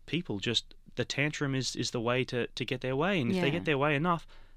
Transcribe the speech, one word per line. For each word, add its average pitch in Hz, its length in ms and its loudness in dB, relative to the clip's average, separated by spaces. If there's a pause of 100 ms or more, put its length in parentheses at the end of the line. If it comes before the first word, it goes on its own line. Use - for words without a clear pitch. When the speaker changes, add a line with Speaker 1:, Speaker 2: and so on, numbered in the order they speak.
Speaker 1:
people 143 320 -2
just, - 360 -2 (200)
the 123 100 0
tantrum 139 520 0
is, 131 180 -2
is 123 160 -2
the 123 100 -2
way 123 240 2
to, 120 220 0
to - 180 -6
get - 180 -4
their 131 120 -2
way. 175 260 2
And 117 120 2
if 185 80 2
they 139 80 2
Speaker 2:
Yeah. 143 100 4
Speaker 1:
get 180 60 -4
their 151 140 4
way 147 180 4
enough, 170 320 0 (280)